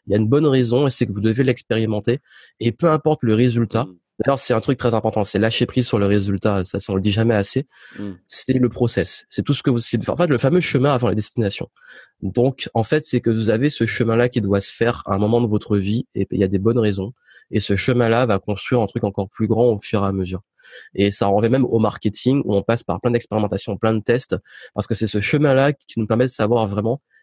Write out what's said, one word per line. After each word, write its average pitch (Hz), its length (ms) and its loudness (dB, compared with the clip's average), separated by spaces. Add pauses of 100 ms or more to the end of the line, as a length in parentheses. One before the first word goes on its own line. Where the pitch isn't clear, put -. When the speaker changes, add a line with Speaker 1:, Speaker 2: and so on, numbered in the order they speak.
Speaker 1:
il 98 60 -2
y - 20 2
a 104 40 4
une 110 100 2
bonne 151 180 4
raison, 131 400 2
et 135 40 0
c'est - 140 0
que 101 80 -6
vous 101 80 -4
devez 110 240 2
l'expérimenter. 113 760 -2 (380)
Et 113 140 0
peu 170 180 0
importe 151 320 0
le 110 120 2
résultat, 117 500 2
Speaker 2:
Mm. 92 120 -18 (280)
Speaker 1:
d'ailleurs, 135 140 2
c'est - 160 0
un 113 60 2
truc 135 180 -2
très 117 160 0
important, 107 300 0
c'est - 140 -4
lâcher 113 280 0
prise 123 200 -2
sur 113 120 0
le 101 80 2
résultat, 101 580 0
ça, - 160 -6
ça, - 120 -6
on - 40 -2
le 95 60 0
dit 104 100 2
jamais 113 220 2
assez. 107 320 -2 (320)
Speaker 2:
Mm. 101 140 -10 (140)
Speaker 1:
C'est - 280 -2
le 123 160 2
process, - 580 -2
c'est - 140 -6
tout 147 100 -2
ce - 100 -4
que - 60 -2
vous, 120 100 2
c'est, 113 300 -2
en 123 80 -2
fait, 175 120 0
le 127 100 2
fameux 165 240 2
chemin 139 320 0
avant 120 140 0
la 98 60 0
destination. 107 540 -4 (540)
Donc, 120 500 0
en 113 100 0
fait, 151 220 -2
c'est 123 160 0
que - 80 -2
vous 113 220 0
avez 120 180 2
ce 120 160 -2
chemin-là 117 460 0
qui 120 100 -2
doit 101 220 2
se - 100 -6
faire 117 320 -2
à 98 100 -2
un 98 40 -2
moment 113 240 2
de 120 40 0
votre 104 300 0
vie, 101 380 -2
et 98 160 -2
il - 80 -4
y 101 60 4
a 95 40 0
des 95 100 0
bonnes 113 200 2
raisons. 104 340 -2 (380)
Et 113 100 0
ce 101 160 0
chemin-là 120 500 2
va 101 140 2
construire 113 400 -2
un 104 60 0
truc - 180 -6
encore 101 240 -4
plus - 180 -4
grand 113 200 2
au 110 120 2
fur 101 260 -2
et 98 40 0
à 98 40 -2
mesure. 92 280 -4 (540)
Et 101 180 2
ça 101 160 2
en 101 80 4
revient 113 140 2
même 135 160 2
au 113 120 0
marketing, 110 680 0
où 107 120 0
on 98 60 2
passe 117 200 -2
par - 180 -4
plein 123 120 0
d'expérimentations, 104 640 -2
plein 110 180 0
de 107 80 0
tests, 117 340 0 (380)
parce - 140 -4
que 113 80 -2
c'est 113 100 -2
ce 104 140 -2
chemin-là 139 520 2
qui - 280 -8
nous 107 60 -2
permet 117 180 2
de 127 60 -2
savoir 113 360 0
vraiment 107 360 -2 (200)